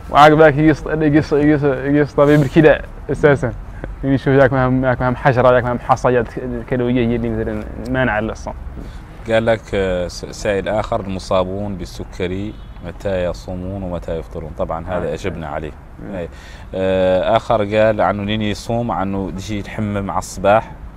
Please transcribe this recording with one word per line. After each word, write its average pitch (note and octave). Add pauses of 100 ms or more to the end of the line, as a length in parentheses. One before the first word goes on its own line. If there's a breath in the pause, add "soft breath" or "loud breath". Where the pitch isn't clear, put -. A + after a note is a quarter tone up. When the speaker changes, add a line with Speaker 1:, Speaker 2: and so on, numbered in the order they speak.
Speaker 1:
وعقب D3+
ذاك D3+
يقيس، D#3
يقيس، D#3
يقيس، D3
يقيس C#3
طبيب D3
الكلى C#3+ (300)
أساسا. C3 (500 loud breath)
يعني C#3
يشوف C3+
ذاك C3+
ما C3
هم، C3
ذاك B2+
ما B2+
هم B2
حشرة، B2+
ذاك B2
ما B2
هم A#2+
حصيات B2 (420)
كلوية B2
هي A#2
اللي A#2
مثلا A2 (260)
مانعة B2
للصوم. G#2+ (720 loud breath)
Speaker 2:
قال A2+
لك، A2+ (120)
آه، F#2
س-، -
سائل F#2+
آخر: G#2+
"المصابون F#2+
بالسكري F#2 (340)
متى F2+
يصومون F#2
ومتى F2
يفطرون؟" D#2
طبعا E2
هذا F2
Speaker 1:
آه. -
Speaker 2:
أجبنا E2
عليه. D2+ (320)
Speaker 1:
مم. G#2
Speaker 2:
إيه. E2+ (460 loud breath)
آه، F#2
آخر G#2+
قال G#2+
عنه: G2+
"لين G#2+
يصوم، A#2
عنه G2
يجي G2
يحمم G2+
على F2+
الصباح G2 (260)